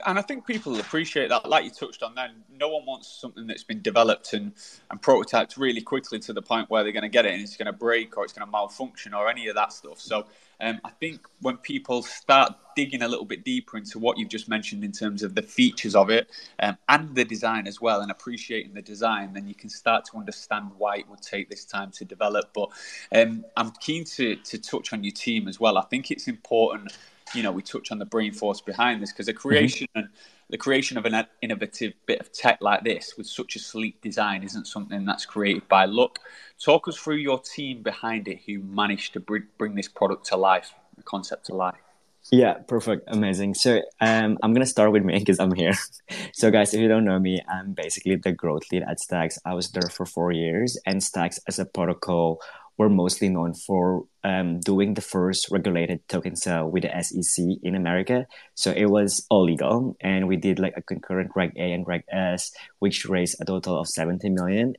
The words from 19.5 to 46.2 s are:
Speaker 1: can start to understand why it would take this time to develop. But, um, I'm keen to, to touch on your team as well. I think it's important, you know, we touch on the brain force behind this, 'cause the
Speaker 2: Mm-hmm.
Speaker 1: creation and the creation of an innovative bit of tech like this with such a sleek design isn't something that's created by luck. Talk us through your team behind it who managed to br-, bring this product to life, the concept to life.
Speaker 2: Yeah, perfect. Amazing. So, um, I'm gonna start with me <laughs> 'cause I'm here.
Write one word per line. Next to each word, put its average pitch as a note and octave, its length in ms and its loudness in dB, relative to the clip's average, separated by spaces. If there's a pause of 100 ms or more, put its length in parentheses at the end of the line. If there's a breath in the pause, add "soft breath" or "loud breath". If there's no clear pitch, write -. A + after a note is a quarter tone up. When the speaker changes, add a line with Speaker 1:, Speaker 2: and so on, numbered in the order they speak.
Speaker 1:
can G#2+ 140 -18
start - 360 0
to - 120 -16
understand G#2 600 -8
why G#2 180 -2
it - 140 -10
would G2+ 120 -20
take - 280 -8
this G2+ 160 -16
time G2 260 -10
to - 140 -14
develop. G#2 480 -2
But, G#2 160 -4 (440 loud breath)
um, A2+ 300 4 (140)
I'm A2+ 140 -2 (100)
keen D#3+ 240 -4
to, A#2 320 -2
to - 200 -12
touch - 360 -8
on G#2 100 -8
your G2+ 100 -6
team A2 360 -2
as F#2 100 -12
well. G#2+ 180 4
I F#2+ 60 2
think - 280 -6
it's - 180 -6
important, A2+ 680 0 (380 loud breath)
you A#2 80 -2
know, G2+ 80 0
we F#2 100 -4
touch - 300 -10
on G#2+ 80 -6
the G2+ 60 -6
brain G#2 280 -2
force G#2 260 -2
behind A#2 420 0
this, G2+ 120 -8
'cause G#2 140 -8
the A2+ 60 -2
Speaker 2:
Mm-hmm. - 160 -8
Speaker 1:
creation C#3+ 460 4
and G#2 140 -4 (400 soft breath)
the A2 80 -6
creation C3+ 400 0
of A2 80 -6
an A2+ 220 2 (160)
innovative A2 500 -6 (140)
bit - 120 0
of - 120 -14
tech - 280 2
like G2+ 240 2
this A2 340 -4
with A2 100 -14
such - 280 -8
a G#2+ 40 -10
sleek - 420 -8
design G2+ 420 -2
isn't G2+ 220 -10
something G2+ 400 -8
that's - 220 -4
created G2+ 400 -2
by F#2+ 180 8
luck. A#2 340 0 (400 loud breath)
Talk D#3 280 4
us D#3+ 100 -8
through D3+ 200 -2
your C#3 220 0
team C3 440 -10
behind A2 440 -4
it F#2 200 -8
who G2+ 120 -8
managed G2 540 -2
to - 60 -6
br-, G#2+ 280 -4 (120)
bring G#2+ 160 -4
this G2+ 120 -4
product - 400 0
to F#2+ 100 0
life, F#2+ 360 2 (240)
the - 60 -20
concept - 420 -10
to F#2 100 -10
life. F#2 220 -2 (540)
Speaker 2:
Yeah, A#2+ 240 8
perfect. A2+ 520 -2
Amazing. G2+ 460 0
So, A#2 280 4 (200)
um, A2 400 4
I'm A2 120 2
gonna B2+ 120 4
start G#2+ 260 6
with G#2 120 6
me F#2+ 200 2
<laughs> - 20 -2
'cause F#2+ 140 4
I'm F#2 140 4
here. F2+ 220 4 (580 loud breath)